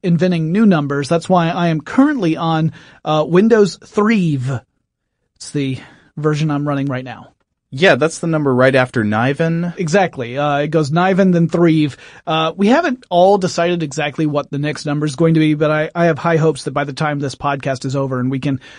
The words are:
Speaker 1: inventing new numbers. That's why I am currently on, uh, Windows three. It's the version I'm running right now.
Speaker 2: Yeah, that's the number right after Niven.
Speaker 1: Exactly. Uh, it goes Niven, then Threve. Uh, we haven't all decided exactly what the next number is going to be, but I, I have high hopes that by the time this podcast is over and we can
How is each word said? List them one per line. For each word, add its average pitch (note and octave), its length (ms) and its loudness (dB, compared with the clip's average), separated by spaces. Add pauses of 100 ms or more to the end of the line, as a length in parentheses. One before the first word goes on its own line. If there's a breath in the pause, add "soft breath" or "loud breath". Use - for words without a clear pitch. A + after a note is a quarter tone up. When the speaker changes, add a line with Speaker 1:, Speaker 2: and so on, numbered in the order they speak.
Speaker 1:
inventing E3+ 500 0
new G#3+ 140 2
numbers. C#3+ 420 2
That's E3 220 -2
why F3 200 2
I F3 180 -2
am D#3+ 140 -2
currently C4 540 0
on, D#3+ 360 -2 (340 loud breath)
uh, D#3 220 0
Windows G#3 500 4
three. G3 640 0 (960)
It's - 160 -20
the C3+ 280 -4 (380 loud breath)
version D3+ 320 0
I'm D3 180 -2
running C#3 200 -2
right B2+ 180 -6
now. A#2 280 -16 (360)
Speaker 2:
Yeah, D3+ 260 4
that's D#3 240 0
the F3 80 -6
number D3 280 0
right C3 180 4
after B2+ 300 0
Niven. D3+ 720 -2
Speaker 1:
Exactly. D#3 600 -2
Uh, C#3+ 220 0
it D3+ 100 -2
goes D#3 200 0
Niven, F#3 420 2
then E3+ 180 2
Threve. D#3+ 480 2 (280 loud breath)
Uh, D#3+ 300 -2
we G3+ 120 2
haven't C#4 420 2
all F#3 280 4
decided F3 460 -2
exactly D3 420 -4
what D3 240 -4
the D3 80 -8
next D3 280 -6
number D3 200 -4
is C#3 120 -6
going E3 160 2
to D#3+ 80 4
be, D#3 120 2
but D3+ 160 0
I, D#3 240 -2
I E3+ 120 0
have D#3+ 120 0
high E3 200 0
hopes D#3 260 0
that - 80 -8
by C#3+ 140 -4
the C#3+ 80 -8
time D3 260 -4
this C#3 160 -6
podcast C3+ 480 -4
is C3 100 -6
over C3+ 280 -4
and B2+ 100 -2
we C3+ 80 -4
can C3+ 220 -4 (180 loud breath)